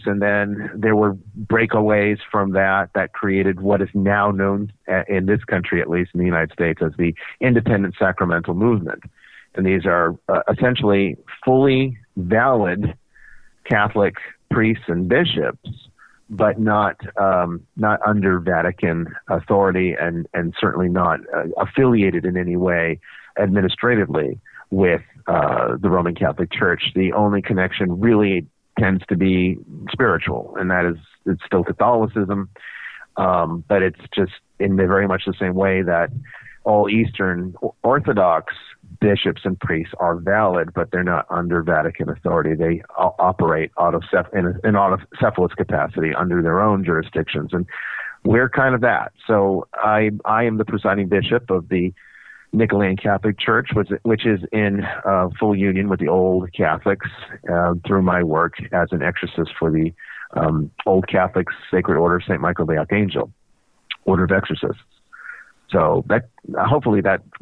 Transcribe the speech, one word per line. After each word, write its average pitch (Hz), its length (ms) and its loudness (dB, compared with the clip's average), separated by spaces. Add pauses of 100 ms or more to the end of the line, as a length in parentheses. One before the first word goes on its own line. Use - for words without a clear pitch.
and 101 160 0
then 101 520 0
there 107 220 2
were 104 180 4 (320)
breakaways 107 760 2 (120)
from 98 220 0
that 95 420 2
that 92 160 -2
created 95 480 0
what 98 220 0
is 95 120 -2
now 101 380 2
known, 98 400 -2 (160)
uh, 92 220 0
in 95 160 0
this 104 180 2
country, 87 380 -2
at - 80 -4
least 87 240 -2
in 90 60 -4
the 87 60 2
United 82 280 0
States, 82 280 -2
as 80 160 -2
the 85 160 0 (280)
Independent 113 580 2
Sacramental 90 540 0
Movement. 101 500 0 (520)
And 95 100 -2
these 92 200 0
are, 87 300 2 (140)
uh, 95 200 2
essentially 101 680 2 (260)
fully 131 540 2 (180)
valid 101 800 0 (760)
Catholic 104 460 2 (360)
priests 110 360 0
and 87 220 -2
bishops, 120 600 -2 (600)
but 107 300 0
not, 104 360 2 (220)
um, 90 440 2 (140)
not 107 300 2
under 95 340 2
Vatican 85 680 -2 (200)
authority, 92 720 2
and, 85 340 -4
and 85 240 -4
certainly 90 300 0
not, 87 320 0 (160)
uh, - 100 -2 (120)
affiliated 104 680 2
in 90 140 -2
any 87 180 -2
way 85 440 0 (380)
administratively 95 1040 0 (300)
with, 90 320 2 (260)
uh, 62 500 0
the 92 120 0
Roman 87 260 0
Catholic 85 380 -2
Church. - 420 -2
The 95 160 2
only 101 300 0
connection 92 580 -2
really 104 460 2 (320)
tends 95 300 2
to 95 100 0
be 92 400 2 (340)
spiritual, 85 640 -2
and 92 140 -2
that 90 140 2
is, 85 100 0 (300)
it's 92 200 -2
still 90 200 0
Catholicism, 104 800 0 (720)
um, 87 500 0
but 101 140 4
it's 92 180 -2 (160)
just 92 160 0 (260)
in 98 200 0
the, 95 100 4
very 98 180 4
much 92 200 -2
the 95 120 -2
same 92 180 -2
way 95 260 2
that 85 280 0 (540)
all 104 240 4
Eastern 95 640 -2 (300)
Orthodox 104 680 2 (480)
bishops - 420 0
and 92 160 -4
priests 82 400 -4
are 85 160 2
valid, 90 580 0
but 85 180 -4
they're 90 120 -2
not 87 260 0
under 87 320 -2
Vatican 80 480 -2
authority. 80 460 -2
They 82 260 0 (160)
o-, 90 220 0
operate 82 580 0
out 87 180 2
of 82 140 -4
ceph-, 90 240 -2
in, 95 120 0 (180)
in 110 120 2
autocephalous 95 800 0
capacity 76 580 -2
under 87 260 0
their 82 200 2
own 101 240 2
jurisdictions, 80 680 -4
and 90 140 -2 (580)
we're 120 240 4
kind 131 280 0
of 120 40 0
that. 107 320 0 (160)
So 98 460 2
I, 107 380 2 (120)
I 110 220 2
am 113 100 0
the 107 80 0
presiding 98 460 -2
bishop 101 400 0
of 90 180 0
the 90 260 0 (580)
Nicoletan 101 480 2
Catholic 101 400 -2
Church, 117 340 0
which, 101 160 0 (120)
which 113 240 0
is 107 140 2 (120)
in, 101 320 0 (220)
uh, 92 240 2 (100)
full 107 160 2
union 98 320 0
with 95 120 0
the 87 80 -2
Old 92 440 2
Catholics, 82 560 0 (400)
uh, 87 280 0 (100)
through 98 160 2
my 90 220 2
work 82 320 0 (160)
as 85 200 0
an 82 120 -2
exorcist 85 560 -4
for 82 100 0
the, 80 240 0 (380)
um, 78 400 -2 (160)
Old 95 200 2
Catholic 92 380 0 (240)
Sacred 92 260 0
Order 85 200 4
of 87 120 -2
Saint 82 140 -2
Michael 87 240 -2
the 78 120 0
Archangel, 87 540 -2 (760)
Order 92 180 2
of 90 80 2
Exorcists. - 500 -2 (880)
So - 380 2
that, 113 220 0 (280)
hopefully 113 440 2
that 95 200 0 (200)